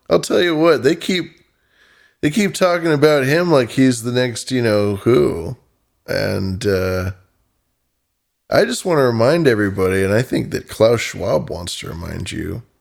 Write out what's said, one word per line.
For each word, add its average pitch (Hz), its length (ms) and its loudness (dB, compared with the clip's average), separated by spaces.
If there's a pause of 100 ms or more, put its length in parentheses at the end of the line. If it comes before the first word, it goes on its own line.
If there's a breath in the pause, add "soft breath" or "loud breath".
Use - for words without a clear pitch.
I'll 143 120 4
tell 208 220 0
you 175 140 2
what, 151 260 4
they 156 140 4
keep, 175 280 -4 (960 soft breath)
they 151 100 0
keep 202 240 0
talking 175 380 2
about 147 320 4
him 170 260 2
like 131 200 4
he's 127 320 2
the 120 100 -4
next, 123 380 -2
you 127 120 0
know, 104 340 2
who. 117 600 0 (500)
And, 98 600 -4
uh, 92 460 -2 (1400)
I 151 140 4
just 233 200 -6
wanna 165 200 2
remind 127 420 2
everybody, 98 560 0
and 98 100 0
I 110 100 2
think - 280 -4
that - 180 -8
Klaus 113 320 2
Schwab 107 500 -4
wants 87 300 -10
to - 80 -12
remind 82 440 -10
you 85 300 -8 (180)